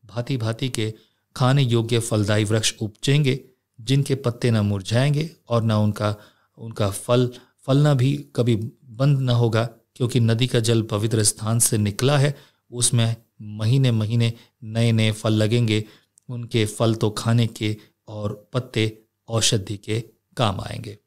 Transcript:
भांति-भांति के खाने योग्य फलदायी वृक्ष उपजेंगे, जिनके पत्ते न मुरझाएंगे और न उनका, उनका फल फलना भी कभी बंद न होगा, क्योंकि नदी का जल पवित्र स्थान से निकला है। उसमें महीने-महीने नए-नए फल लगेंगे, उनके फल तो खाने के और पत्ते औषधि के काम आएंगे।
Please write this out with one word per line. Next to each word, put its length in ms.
भांति-भांति 640
के 240
खाने 280
योग्य 360
फलदायी 440
वृक्ष 380
उपजेंगे, 580
जिनके 340
पत्ते 360
न 60
मुरझाएंगे 760
और 140
न 80
उनका, 440
उनका 320
फल 420
फलना 320
भी 320
कभी 200
बंद 340
न 100
होगा, 400
क्योंकि 240
नदी 280
का 120
जल 220
पवित्र 420
स्थान 360
से 180
निकला 400
है। 200
उसमें 440
महीने-महीने 920
नए-नए 480
फल 220
लगेंगे, 500
उनके 360
फल 300
तो 140
खाने 380
के 300
और 460
पत्ते 500
औषधि 500
के 260
काम 240
आएंगे। 460